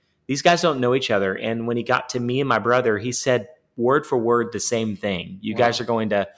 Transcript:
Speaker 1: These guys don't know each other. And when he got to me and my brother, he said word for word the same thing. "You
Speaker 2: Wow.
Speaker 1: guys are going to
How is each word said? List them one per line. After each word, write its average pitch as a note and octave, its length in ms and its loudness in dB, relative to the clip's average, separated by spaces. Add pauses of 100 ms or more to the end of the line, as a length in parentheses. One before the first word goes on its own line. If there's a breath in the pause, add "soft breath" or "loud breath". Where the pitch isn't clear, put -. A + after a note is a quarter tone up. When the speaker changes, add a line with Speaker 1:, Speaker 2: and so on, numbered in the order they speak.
(260)
Speaker 1:
These C#3 160 -4
guys F3 200 4
don't D3 180 2
know B2 140 4
each C3 160 0
other. G2 240 2
And A2+ 320 -4
when A#2 100 -2
he A#2 60 -2
got B2 280 0
to B2 100 -4
me B2 200 -2
and C#3 80 -2
my A2+ 100 2
brother, A#2 400 2
he B2 140 -6
said B2 360 0 (280)
word C3+ 300 2
for B2+ 120 0
word A#2 340 2
the G2+ 80 -6
same A2+ 360 -2
thing. F#2+ 440 -6
"You G#2+ 140 -6
Speaker 2:
Wow. G#2 40 -4
Speaker 1:
guys A#2+ 220 2
are A#2 40 -6
going A2+ 260 -2
to G2+ 280 0